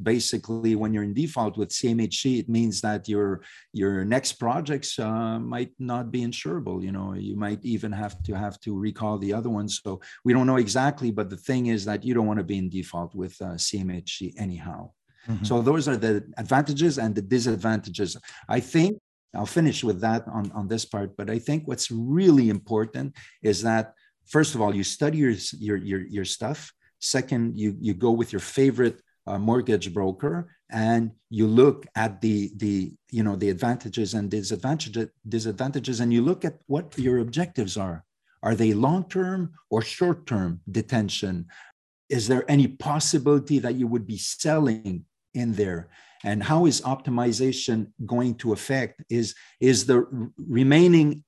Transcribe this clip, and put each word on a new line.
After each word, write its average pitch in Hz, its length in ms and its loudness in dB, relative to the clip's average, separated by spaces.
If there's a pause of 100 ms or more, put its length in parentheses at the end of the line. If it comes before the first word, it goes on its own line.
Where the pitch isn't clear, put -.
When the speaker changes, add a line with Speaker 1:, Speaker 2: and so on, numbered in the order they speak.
Speaker 1:
basically, 113 720 0
when 110 160 -2
you're 104 100 0
in 101 120 -4
default 120 420 -2
with 104 160 -4
C - 160 -2
M 117 120 2
H 101 200 -2
C, 127 200 0
it 113 80 -6
means 113 340 0
that 107 260 -4
your, 101 320 0 (320)
your 98 320 0
next 123 280 0
projects, 139 640 -4
uh, 113 400 -2
might 120 400 -6
not 123 320 -6
be 123 100 -4
insurable. 120 640 -6
You 95 100 -6
know, 95 220 -6
you 101 220 -8
might 104 280 -4
even 113 280 -4
have 104 320 -8
to, 101 120 -6
have 101 240 -8
to 104 160 -6
recall 107 400 -2
the 98 160 -4
other 117 160 -2
ones. 104 340 -4
So - 180 -8 (260)
we 123 80 6
don't 127 120 4
know 131 100 4
exactly, 127 540 2
but 98 200 -4
the 95 80 -10
thing 123 300 -2
is 104 180 0
that 104 180 -4
you 127 80 -2
don't 113 140 4
wanna 107 180 0
be 98 140 -2
in 92 100 -2
default 87 460 -8
with, 92 260 -10
uh, 90 160 -8
C - 240 -4
M 92 100 -4
H 87 280 -8
C 90 180 -10
anyhow. 87 540 -10 (360)
Speaker 2:
Mm-hmm. 107 180 -4
Speaker 1:
So 120 180 2
those 147 260 2
are 127 80 2
the 104 400 0
advantages 143 640 2
and 110 160 0
the 101 80 -2
disadvantages. 107 920 0 (320)
I 120 140 0
think 180 380 2 (360)
I'll 104 120 -4
finish 160 360 2
with 101 200 0
that 113 260 0
on, 104 240 -6
on 101 160 -6
this 110 160 -4
part, 101 320 -6
but 101 140 -6
I 113 80 -2
think 151 280 -2
what's - 240 -6
really 131 600 6
important 113 640 -2 (260)
is 104 200 2
that, 113 320 0 (300)
first 151 300 2
of 117 60 -2
all, 104 140 2
you 98 100 -2
study 156 340 -2
your, 127 160 2 (240)
your, 104 180 -2
your, 95 300 -6
your 101 180 -6
stuff. - 480 -8 (280)
Second, 117 580 0
you, 107 220 0
you 107 120 -2
go 117 200 2
with 117 200 0
your 98 80 -4
favorite, 123 600 2 (260)
uh, 98 120 -4
mortgage 104 540 0
broker 101 560 -4 (220)
and 113 400 2 (200)
you 110 180 2
look 131 380 6 (100)
at 110 240 -2
the, 104 360 0
the, 101 360 -2 (180)
you 113 140 0
know, 101 100 0
the 98 160 0
advantages 110 640 -2
and 101 160 -2
disadvantages, 110 760 -4 (200)
disadvantages, 113 720 -4
and 120 120 2
you 117 100 6
look 180 220 0
at 156 220 -6
what 151 300 -4
your 127 220 2
objectives 120 580 -4
are. 90 280 -6 (400)
Are 110 100 2
they 110 200 4
long-term 185 800 0 (180)
or 110 120 0
short-term 110 800 -2 (100)
detention? 95 760 -2 (600)
Is 113 200 0
there 127 200 2
any 143 200 6
possibility 147 880 2
that 120 160 -2
you 127 140 0
would 117 180 -2
be 101 120 -8
selling 110 840 0 (300)
in 120 180 0
there? 92 360 -2 (360)
And 101 180 -2
how 160 240 4
is 135 140 4
optimization 123 1120 -2 (140)
going 120 300 0
to 113 160 -2
affect? 131 580 -2
Is, 117 240 0 (260)
is 123 240 6
the 123 140 6
r-, 120 400 0
remaining 147 880 6